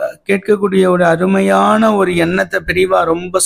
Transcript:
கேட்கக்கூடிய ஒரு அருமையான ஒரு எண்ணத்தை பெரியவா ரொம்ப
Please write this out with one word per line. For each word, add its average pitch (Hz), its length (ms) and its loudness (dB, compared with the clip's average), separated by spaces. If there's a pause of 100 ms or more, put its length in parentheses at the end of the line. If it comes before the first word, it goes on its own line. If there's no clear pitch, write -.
(300)
கேட்கக்கூடிய 190 580 0
ஒரு 180 160 2
அருமையான 196 880 2
ஒரு 185 220 0
எண்ணத்தை 185 500 -2
பெரியவா 185 380 0
ரொம்ப 175 420 -4